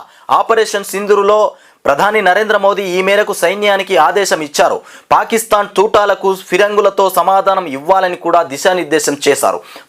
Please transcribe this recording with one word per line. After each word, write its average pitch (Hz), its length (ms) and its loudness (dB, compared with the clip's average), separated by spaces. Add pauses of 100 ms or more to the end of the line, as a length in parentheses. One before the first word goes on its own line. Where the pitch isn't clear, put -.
(300)
ఆపరేషన్ 202 540 0
సింధూరులో 202 680 0 (320)
ప్రధాని 196 380 0
నరేంద్ర 202 340 0
మోదీ 196 260 0
ఈ 185 200 -4
మేరకు 202 300 0
సైన్యానికి 190 640 -2
ఆదేశం 170 440 2
ఇచ్చారు. 147 400 -2 (320)
పాకిస్తాన్ 208 640 0
తూటాలకు 196 580 0
ఫిరంగులతో 196 760 0
సమాధానం 190 560 0
ఇవ్వాలని 175 500 0
కూడా 170 260 0
దిశానిర్దేశం 151 720 -2 (120)
చేశారు. 101 320 0 (280)